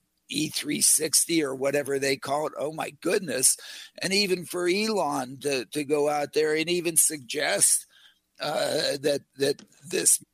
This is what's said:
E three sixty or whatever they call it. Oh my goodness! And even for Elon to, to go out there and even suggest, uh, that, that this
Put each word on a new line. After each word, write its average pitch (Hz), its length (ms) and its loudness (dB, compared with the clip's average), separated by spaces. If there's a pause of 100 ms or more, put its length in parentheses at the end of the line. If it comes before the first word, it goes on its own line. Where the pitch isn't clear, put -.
(320)
E 147 180 0
three - 300 -4
sixty 156 640 2
or 135 120 -2
whatever 139 420 0
they 135 180 0
call 143 300 -2
it. - 100 -4
Oh 143 160 -4
my - 200 -6 (100)
goodness! 160 560 2 (420)
And 180 140 -2
even 185 320 2
for 175 240 -2
Elon 151 720 0
to, 135 240 -2
to 151 180 -6
go 147 240 2
out 147 260 -2
there 156 220 2
and 160 140 0
even 175 280 0
suggest, 147 920 2 (520)
uh, 139 640 -2
that, 143 200 0 (160)
that 139 260 0 (260)
this - 340 2 (100)